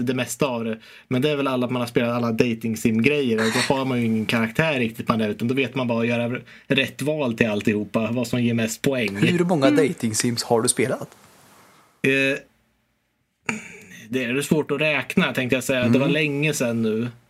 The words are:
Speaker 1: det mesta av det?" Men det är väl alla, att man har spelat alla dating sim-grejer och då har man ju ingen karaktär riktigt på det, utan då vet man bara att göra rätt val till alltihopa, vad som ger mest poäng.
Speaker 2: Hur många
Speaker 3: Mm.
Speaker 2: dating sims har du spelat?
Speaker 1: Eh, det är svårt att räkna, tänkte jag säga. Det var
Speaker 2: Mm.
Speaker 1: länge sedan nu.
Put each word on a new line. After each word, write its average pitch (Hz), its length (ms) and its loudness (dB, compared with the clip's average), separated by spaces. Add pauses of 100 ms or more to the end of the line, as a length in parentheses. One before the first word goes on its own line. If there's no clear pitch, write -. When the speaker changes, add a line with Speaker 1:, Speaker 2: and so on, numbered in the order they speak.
Speaker 1:
det 127 60 0
mesta 123 340 -2
av 117 180 -4
det?" 110 120 -4 (300)
Men 127 140 0
det 147 80 2
är 147 60 0
väl 139 120 0
alla, 127 180 0
att 117 60 -2
man 123 100 -2
har 120 60 -4
spelat 120 280 0
alla 120 160 0
dating 113 460 0
sim-grejer 120 600 2
och 110 60 2 (240)
då 139 80 2
har 135 100 -2
man 131 140 0
ju 117 60 0
ingen 110 200 0
karaktär 120 540 0
riktigt 117 280 -4
på 117 80 2
det, 110 120 0
utan 104 200 -2
då 131 80 0
vet 131 200 -2
man 123 120 0
bara 117 140 0
att 117 60 0
göra 120 320 -2 (280)
rätt 127 340 0
val 143 320 -2
till 113 160 2
alltihopa, 104 600 -2
vad 120 160 -4
som 123 160 -2
ger 117 100 2
mest 113 280 -2
poäng. 120 340 0
Speaker 2:
Hur 175 300 2
många 156 220 2
Speaker 3:
Mm. 156 200 4
Speaker 2:
dating 113 280 -2
sims 120 280 -2
har 117 180 2
du 120 80 2
spelat? - 400 -2 (920)
Speaker 1:
Eh, 135 380 2 (1700)
det 127 140 -2
är 123 180 -4
svårt 147 300 0
att 143 100 -2
räkna, 147 520 0
tänkte 127 220 0
jag 127 80 0
säga. 127 200 0
Det 120 160 6
var 139 60 2
Speaker 2:
Mm. 160 80 2
Speaker 1:
länge 147 400 0
sedan 117 280 0
nu. 110 260 0 (220)